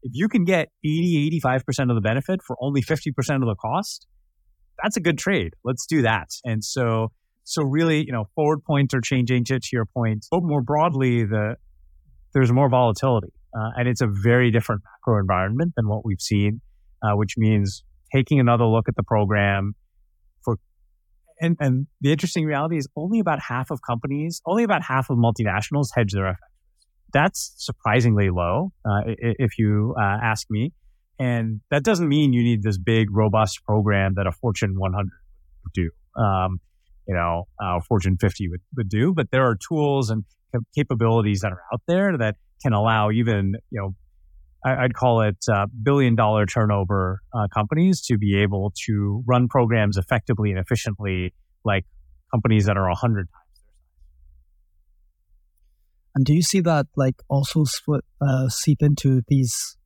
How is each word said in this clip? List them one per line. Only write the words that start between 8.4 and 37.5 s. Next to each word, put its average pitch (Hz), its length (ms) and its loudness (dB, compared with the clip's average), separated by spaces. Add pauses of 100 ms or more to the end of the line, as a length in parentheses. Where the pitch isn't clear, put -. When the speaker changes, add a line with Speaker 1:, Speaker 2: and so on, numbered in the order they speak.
Speaker 1:
points 139 300 0
are 127 60 0
changing 123 440 0
to, 131 160 -2
to - 120 -14
your 117 140 -2
point, 110 440 -4
but 175 120 0
more 147 180 0
broadly, 135 640 0
the, 107 300 -2 (800)
there's 127 180 4
more 135 160 4
volatility, 120 640 2 (260)
uh, 110 180 -4
and 123 120 0
it's 123 140 0
a 120 40 2
very 117 440 4
different 110 340 0
macro - 340 -2
environment 98 560 0
than 110 140 0
what 107 160 -4
we've 101 160 -4
seen, 104 400 0 (420)
uh, 104 140 0
which 101 220 -2
means 107 460 0 (300)
taking 135 240 2
another 120 280 4
look 113 200 2
at - 100 -4
the 107 60 -4
program 101 680 0 (720)
for, 113 140 -2 (840)
and, 170 180 0
and 135 280 0 (160)
the 139 100 4
interesting 160 320 -2
reality 156 320 -2
is 139 100 -4 (100)
only 180 220 -2
about 165 220 0
half 127 300 -6
of 143 100 -6
companies, 139 640 -6
only 202 180 0
about 196 200 0
half 131 260 -2
of 127 80 0
multinationals 117 800 0
hedge 107 180 0
their 98 160 -2
F 92 60 -2
X. - 180 -18 (640)
That's 156 420 0
surprisingly 110 720 0
low, 90 440 -2 (140)
uh, 104 220 -2
i-, - 20 -4
i-, 117 280 -4
if 123 200 -2
you, 104 400 0
uh, 101 240 0
ask 110 280 -4
me. 113 240 -4 (440)
And 117 520 -2
that 143 120 0
doesn't 175 260 2
mean 143 260 4
you 120 80 2
need 117 200 2
this 101 160 0
big, 110 320 2
robust 107 540 0
program 101 520 2
that 98 100 -2
a 90 60 -2
Fortune 104 440 -4
one 95 160 -2
hundred 98 260 -4 (460)
would - 80 -14
do, - 500 -4
um, 95 380 0 (480)
you 95 60 -2
know, 85 300 -2 (140)